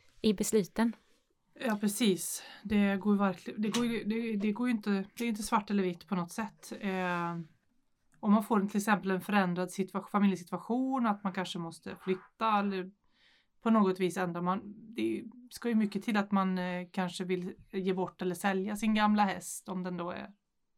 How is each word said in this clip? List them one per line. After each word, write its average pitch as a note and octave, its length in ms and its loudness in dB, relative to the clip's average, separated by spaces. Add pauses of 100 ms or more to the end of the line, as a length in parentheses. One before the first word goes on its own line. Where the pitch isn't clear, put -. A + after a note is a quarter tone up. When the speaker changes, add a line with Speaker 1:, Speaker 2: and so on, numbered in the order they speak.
(220)
Speaker 1:
i G#3+ 120 4
besluten. A3 600 2 (720)
Speaker 2:
Ja, G#3+ 160 0
precis. G3+ 640 0 (200)
Det G3+ 340 2
går G#3 160 2
ju G3 60 4
verkligen, G3 420 -2
det G#3+ 80 0
går A#3 160 0
ju, A#3 180 -2
det, A3+ 340 -2
det G#3 140 2
går A#3+ 160 0
ju B3 60 2
inte, G#3+ 160 -2 (280)
det A#3+ 60 -4
är A#3 40 0
inte A3 160 -2
svart G3+ 260 0
eller G3+ 140 2
vitt F3 240 -4
på G3+ 80 0
något E3+ 160 -2
sätt. - 480 -10
Eh, F3+ 520 -2 (880)
om G#3 140 2
man A3 100 6
får G#3+ 160 2
en, G3+ 100 0
till - 80 -2
exempel G3 340 2
en F#3 100 0
förändrad F#3 480 0
situa-, F#3+ 420 -4
familjesituation, A3 960 0
att G3+ 160 -2
man F#3 100 -4
kanske F#3 260 -4
måste E3+ 440 -10
flytta G#3 560 0
eller G3 320 -2 (720)
på A3+ 60 2
något G3 300 6
vis F3+ 180 0
ändra. F3 240 -2
Man, F#3 200 0 (140)
det - 480 -4 (280)
ska - 180 -6
ju A#3 60 2
mycket G#3 280 2
till G#3+ 140 0
att G3+ 140 0
man, F#3+ 260 2
eh, F3+ 340 -4
kanske F#3 320 -4
vill F3+ 300 -4 (180)
ge F#3+ 220 0
bort F3+ 280 -4
eller F3+ 140 -2
sälja G3 400 -2
sin A3 200 2
gamla G#3+ 280 4
häst F#3 460 -4
om F#3 140 -4
den F3+ 140 -6
då F3 140 -4
är G3+ 180 -10 (480)